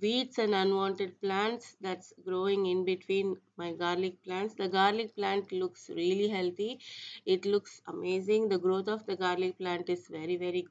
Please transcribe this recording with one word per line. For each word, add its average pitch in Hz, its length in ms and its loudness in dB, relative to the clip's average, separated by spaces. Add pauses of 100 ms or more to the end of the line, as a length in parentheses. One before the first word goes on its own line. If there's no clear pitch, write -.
weeds 247 380 0
and 214 160 4
unwanted 196 680 2
plants 208 640 -2
that's 185 320 -8 (100)
growing 190 400 0
in 180 220 2
between 190 500 0 (220)
my 170 140 -6
garlic 180 420 -2 (100)
plants. 190 300 -4
The 196 120 -2
garlic 202 480 2
plant 196 380 -2
looks 185 420 -4
really 185 340 2
healthy. 202 520 -2 (460)
It 185 180 2
looks 202 420 -2
amazing. 185 600 0
The 190 100 2
growth 190 300 2
of 214 160 -2
the 190 120 -4
garlic 180 420 0
plant 180 320 -2
is 175 160 -2
very, 165 300 -4
very 180 340 -2